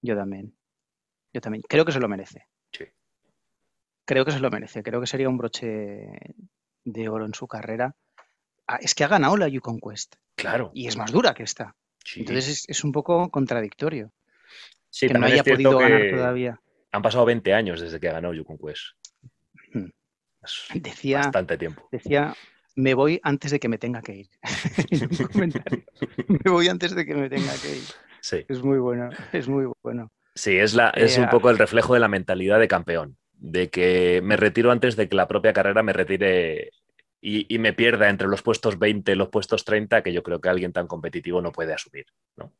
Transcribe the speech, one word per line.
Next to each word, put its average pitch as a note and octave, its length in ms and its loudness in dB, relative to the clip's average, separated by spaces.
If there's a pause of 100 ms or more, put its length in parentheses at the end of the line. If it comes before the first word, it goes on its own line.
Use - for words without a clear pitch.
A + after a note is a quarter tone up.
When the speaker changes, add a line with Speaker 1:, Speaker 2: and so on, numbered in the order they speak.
Speaker 1:
Yo A#2 140 -4
también. G2 400 -10 (760)
Yo B2 80 -10
también. A2 260 -10
Creo D#3 180 4
que E3 60 -2
se C3+ 80 -2
lo A#2+ 80 0
merece. G2 400 -10 (240)
Speaker 2:
Sí. - 140 -16 (1200)
Speaker 1:
Creo C3 200 2
que D3+ 60 -2
se C#3 80 -2
lo C3 120 0
merece. G#2 320 -10
Creo A#2 180 -6
que B2 60 -6
sería C3+ 200 -2
un B2+ 100 0
broche G#2+ 720 -8 (760)
de A2 260 -6
oro A2 160 -4
en G#2+ 80 -10
su - 140 -12
carrera. A2+ 480 -6 (720)
Ah, - 120 -6
es - 140 -4
que - 100 0
ha C#3+ 40 0
ganado E3+ 300 2
la F#3 100 0
Yukon B2 320 -6
Quest. - 360 -16 (200)
Speaker 2:
Claro. A#2+ 380 -4
Speaker 1:
Y B2 140 -10
es A2+ 100 -8
más A2 140 -8
dura F3+ 220 2
que A#2 100 -12
esta. - 320 -12 (300)
Speaker 2:
Sí. - 140 -16
Speaker 1:
Entonces B2+ 300 -4
es, D3 180 -8
es - 160 -6
un D3 80 -2
poco E3+ 400 -2
contradictorio B2 800 -4 (760)
Speaker 2:
Sí, - 180 0
Speaker 1:
que B2 60 2
no B2 80 4
Speaker 2:
también C3 140 4
es C#3+ 60 6
Speaker 1:
haya - 40 2
Speaker 2:
cierto C3 180 4
Speaker 1:
podido C3+ 160 8
ganar A2+ 220 6
Speaker 2:
que G2+ 100 2
Speaker 1:
todavía. B2 500 -2 (300)
Speaker 2:
han G#2 100 -2
pasado A#2 240 4
veinte A2+ 280 2
años G2 260 0
desde E2 200 -8
que E2+ 100 -2
ha D#2+ 40 -4
ganado E2 200 -6
Yukon D#2 240 -12
Quest. D2+ 260 -12 (880)
Speaker 1:
Hmm. G2+ 160 -8 (560)
Speaker 2:
Es - 240 -14 (140)
Speaker 1:
Decía, C3+ 380 -2
Speaker 2:
bastante G2 380 -2
tiempo. D#2+ 320 -10
Speaker 1:
decía, C#3+ 460 -2 (400)
"Me C3 180 2
voy D3 300 2
antes C#3+ 280 -2
de C#3+ 100 -2
que A#2+ 80 -2
me A2+ 80 -2
tenga A#2+ 240 -8
que G2+ 140 -14
ir". G2 140 -20 (120)
<laughs> - 500 -4
En A#2 180 0
un - 180 -2
comentario. E3+ 560 -2 (180)
Speaker 2:
<laughs> - 440 -2
Speaker 1:
"Me F#3+ 60 6
voy F3 160 4
antes F3+ 260 -2
de E3+ 120 -4
que D3 100 -6
me C#3 140 -2
tenga C#3 320 -4
que C#3+ 160 -8
ir". B2+ 60 -12 (360)
Speaker 2:
Sí. - 300 -6
Speaker 1:
Es B2+ 120 -6
muy C3+ 160 2
bueno, B2 320 -2 (220)
es D3 160 -4
muy C3+ 240 -2 (100)
bueno. A#2 300 -10 (240)
Speaker 2:
Sí, G2 220 0
es G#2 160 4
la, A#2 160 6
es A2+ 280 4
Speaker 1:
Eh, B2+ 40 6
Speaker 2:
un B2 80 4
poco A#2+ 200 6
el A2+ 80 6
reflejo A2 360 4
de A#2+ 80 6
la A2 80 4
mentalidad F#2+ 500 2
de A2+ 80 6
campeón, E2 500 -2 (140)
de F2 380 -4
que F2+ 520 4
me G2+ 140 2
retiro A2 360 4
antes A#2+ 260 2
de G#2+ 100 0
que G#2 80 -4
la F#2 140 2
propia G#2+ 240 2
carrera G2+ 300 2
me G2+ 100 0
retire F#2 800 0 (500)
y, G#2 320 -4
y A2+ 60 0
me A2+ 120 2
pierda G#2+ 380 4
entre G2 180 0
los G2 140 0
puestos G#2 360 0
veinte, G#2 380 2
los F#2+ 140 0
puestos - 340 -2
treinta, G#2+ 400 0
que F#2 80 -4
yo F2 120 -4
creo E2+ 180 -4
que F#2 80 0
alguien F2+ 240 -2
tan F2 140 -4
competitivo E2+ 540 -6
no E2+ 120 -6
puede D#2+ 200 -4
asumir, C#2 340 -12 (280)
¿no? - 240 -16